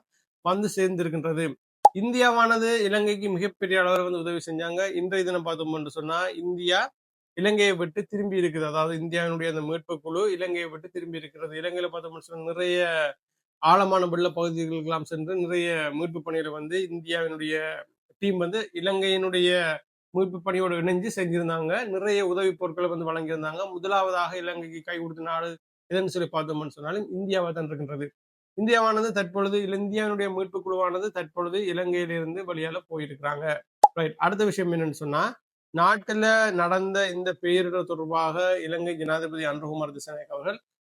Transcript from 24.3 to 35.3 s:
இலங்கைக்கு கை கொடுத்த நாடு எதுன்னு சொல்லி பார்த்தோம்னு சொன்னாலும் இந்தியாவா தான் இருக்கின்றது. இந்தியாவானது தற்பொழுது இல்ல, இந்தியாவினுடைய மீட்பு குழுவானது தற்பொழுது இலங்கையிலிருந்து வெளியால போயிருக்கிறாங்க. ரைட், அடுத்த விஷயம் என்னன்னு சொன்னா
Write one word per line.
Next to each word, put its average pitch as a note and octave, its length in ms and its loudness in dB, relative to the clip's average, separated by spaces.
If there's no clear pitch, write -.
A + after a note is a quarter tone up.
இலங்கைக்கு E3+ 460 -6
கை F3 140 -6
கொடுத்த E3 260 -6
நாடு E3 260 -2
எதுன்னு F#3 240 0
சொல்லி F3 140 -2
பார்த்தோம்னு D3+ 480 -4
சொன்னாலும் F3 360 -6
இந்தியாவா F#3 380 0
தான் D#3+ 180 -4
இருக்கின்றது. D3 380 -6
இந்தியாவானது A3 540 4
தற்பொழுது G3 480 0
இல்ல, G3 160 -2
இந்தியாவினுடைய G3+ 540 -2
மீட்பு F#3+ 300 -4
குழுவானது F#3 500 0
தற்பொழுது F3 560 -4
இலங்கையிலிருந்து F3 800 -2
வெளியால E3 400 -4
போயிருக்கிறாங்க. D3 600 -6
ரைட், D#3+ 220 0
அடுத்த G3 260 2
விஷயம் F#3 280 0
என்னன்னு D#3+ 280 -2
சொன்னா D3+ 240 0